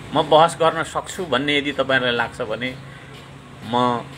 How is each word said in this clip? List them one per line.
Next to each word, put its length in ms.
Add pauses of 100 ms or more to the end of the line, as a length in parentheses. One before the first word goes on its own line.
(140)
म 100
बहस 380
गर्न 220
सक्छु 420
भन्ने 320
यदि 140
तपाईँहरूलाई 440
लाग्छ 260
भने 360 (880)
म 380 (140)